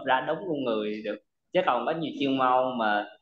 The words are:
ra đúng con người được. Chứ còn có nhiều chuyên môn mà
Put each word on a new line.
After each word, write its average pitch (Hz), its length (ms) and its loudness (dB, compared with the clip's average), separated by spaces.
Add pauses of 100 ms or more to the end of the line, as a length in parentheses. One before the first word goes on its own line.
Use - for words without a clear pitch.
ra 127 220 2
đúng 156 100 -2 (100)
con 139 160 -4
người 107 400 -2
được. 104 120 -6 (360)
Chứ 180 140 4
còn 123 200 2
có 147 60 0
nhiều 165 280 -4
chuyên 135 180 0
môn 127 400 2
mà 107 280 0 (160)